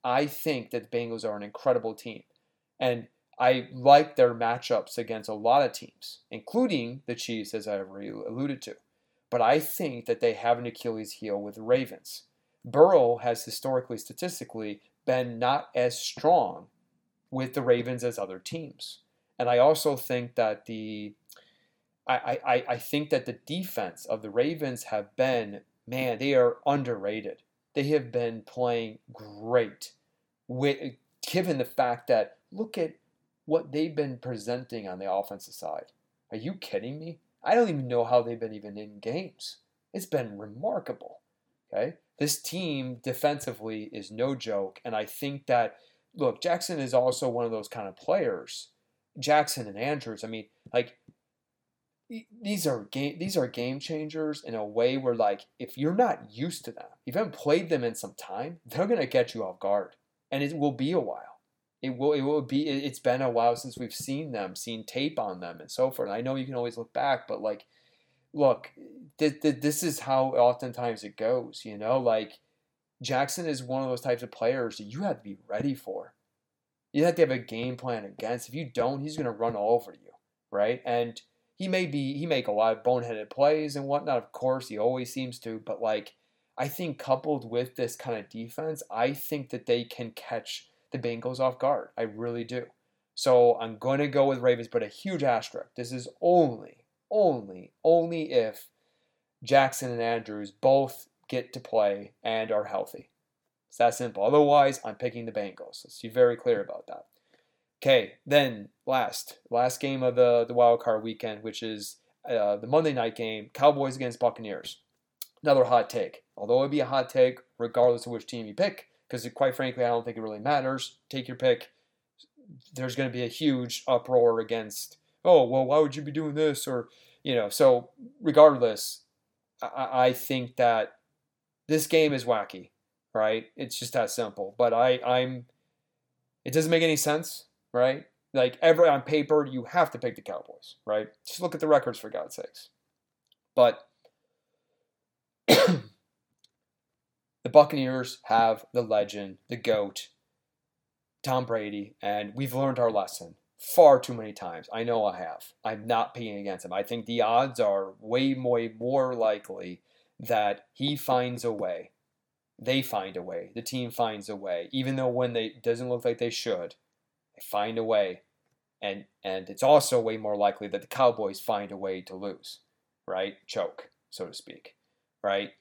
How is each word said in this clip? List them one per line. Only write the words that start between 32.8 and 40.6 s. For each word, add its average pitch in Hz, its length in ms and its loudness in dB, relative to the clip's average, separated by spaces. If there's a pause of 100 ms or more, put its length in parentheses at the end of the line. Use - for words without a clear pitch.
what 156 260 0
they've 151 240 -2
been 139 220 -2
presenting 120 680 -8
on 92 120 -10
the 98 120 -6
offensive 98 440 -4
side. - 380 -10 (380)
Are 110 60 -10
you 139 180 -8
kidding 127 440 -8
me? 160 220 -14 (220)
I 185 120 2
don't 233 140 4
even 139 200 -4
know 120 160 2
how 123 180 4
they've 117 160 -6
been 113 160 -8
even 104 220 -14
in 104 220 -14
games. 143 600 -10 (360)
It's 185 120 -8
been 117 300 -4
remarkable, 123 840 -8 (520)